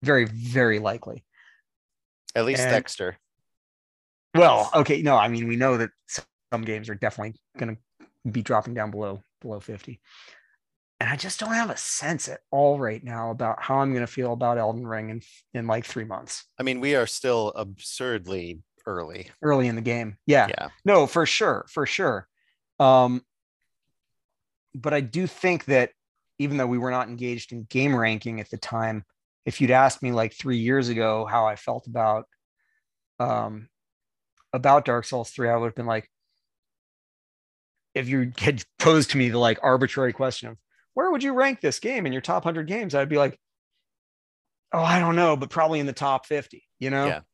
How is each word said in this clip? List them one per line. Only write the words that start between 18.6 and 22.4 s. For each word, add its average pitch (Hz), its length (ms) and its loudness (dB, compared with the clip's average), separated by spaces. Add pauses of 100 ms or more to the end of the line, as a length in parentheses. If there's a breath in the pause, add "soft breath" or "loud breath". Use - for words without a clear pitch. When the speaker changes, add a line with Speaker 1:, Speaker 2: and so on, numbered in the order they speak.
Speaker 2:
early. 90 460 -10 (100)
Speaker 1:
Early 143 260 4
in 117 80 -2
the 113 60 -6
game. 113 440 -4
Yeah. 135 240 6
Speaker 2:
Yeah. - 200 -8 (140)
Speaker 1:
No, 190 240 6
for 165 180 2
sure, 151 440 0
for 147 160 -4
sure. 131 420 -2 (520)